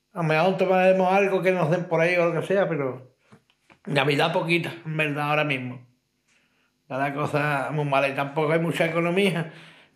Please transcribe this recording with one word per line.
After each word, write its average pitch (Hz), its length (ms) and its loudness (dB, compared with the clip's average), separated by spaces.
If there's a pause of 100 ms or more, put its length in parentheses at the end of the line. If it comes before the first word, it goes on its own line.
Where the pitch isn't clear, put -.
(120)
a - 60 -20
lo 170 60 -2
mejor 170 320 2
tomaremos 185 560 4
algo 196 280 2
que 185 120 2
nos 170 180 0
den 175 140 0
por 165 160 0
ahí 180 160 2
o 170 100 4
lo 165 140 -2
que - 40 -4
sea, 190 240 0
pero 143 440 -6 (720)
Navidad 143 480 0
poquita, 170 400 -2 (120)
en 156 120 -8
verdad, 147 340 -2
ahora 151 140 2
mismo. 127 420 -6 (1040)
Cada 135 260 -4
cosa 143 560 -2
muy 151 140 -2
mala 139 240 2
y 131 80 -6
tampoco 143 380 -2
hay 170 40 2
mucha 165 280 0
economía 170 680 -2 (440)